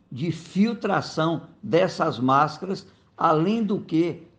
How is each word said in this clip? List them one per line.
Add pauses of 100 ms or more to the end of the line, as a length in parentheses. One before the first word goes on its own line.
(120)
de
filtração (180)
dessas
máscaras, (280)
além
do
que (160)